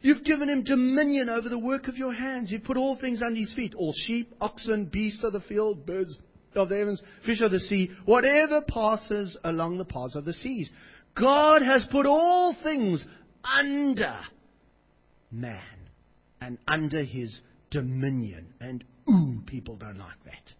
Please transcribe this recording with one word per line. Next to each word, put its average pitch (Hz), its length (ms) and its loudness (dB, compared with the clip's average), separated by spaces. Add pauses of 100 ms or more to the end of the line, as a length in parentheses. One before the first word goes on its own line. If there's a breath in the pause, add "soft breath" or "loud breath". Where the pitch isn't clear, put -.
You've 277 240 4
given 294 240 2
him 277 140 0
dominion 262 640 2
over 233 220 -4
the 240 80 -4
work 262 300 -4
of 247 100 -10
your 254 160 -4
hands. 247 360 -6
You've 220 140 -6
put 262 140 -4
all 269 180 0
things 254 240 -6
under 233 180 -2
his 214 140 -4
feet, 220 220 -6
all 156 180 -4
sheep, 233 480 -6
oxen, 208 460 -4
beasts 208 380 -4
of 214 80 -2
the 196 80 -4
field, 208 440 -2
birds 175 320 -4 (380)
of 196 140 2
the 196 80 -2
heavens, 208 260 -2 (220 loud breath)
fish 226 160 -2
of 220 100 4
the 185 100 2
sea, 185 300 0 (140 loud breath)
whatever 285 560 6
passes 214 840 -2
along 165 340 -2
the 185 60 -6
paths 127 300 -10
of 147 100 -8
the 165 80 -6
seas." 240 380 -8 (440 loud breath)
God 294 480 6
has 262 240 4
put 277 200 2
all 349 560 4
things 233 420 0 (380 loud breath)
under 269 760 0 (1080)
man 113 580 -12 (520)
and 123 180 -12 (100)
under 156 340 0
his 120 380 -8 (300 soft breath)
dominion. 127 920 -4
And 123 240 -12 (260)
ooh, 139 360 4
people 117 300 -12
don't 98 220 -14
like 92 260 -20
that. - 360 -20